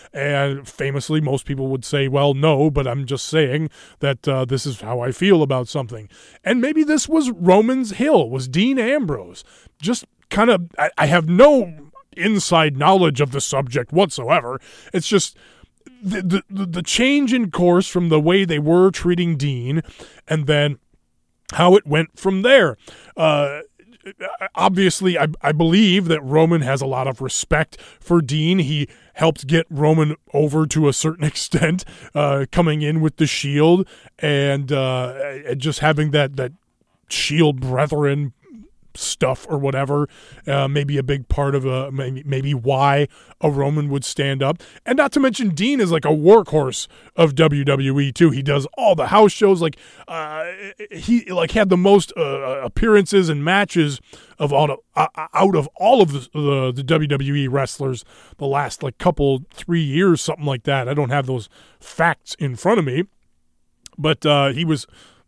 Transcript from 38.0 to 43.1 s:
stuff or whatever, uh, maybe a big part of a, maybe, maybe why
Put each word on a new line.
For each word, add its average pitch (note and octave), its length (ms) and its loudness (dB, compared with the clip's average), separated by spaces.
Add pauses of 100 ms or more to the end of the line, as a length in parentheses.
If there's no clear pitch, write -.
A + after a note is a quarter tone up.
stuff - 520 -4
or D#3 80 -4
whatever, C#3 500 -2 (400)
uh, C3+ 220 0
maybe C#3+ 280 -2
a C3+ 60 -2
big C3+ 240 -4
part C#3+ 260 0
of C3+ 120 -2
a, C3 260 -4
maybe, C3+ 340 -8
maybe C#3 280 -2
why C#3 540 2 (340)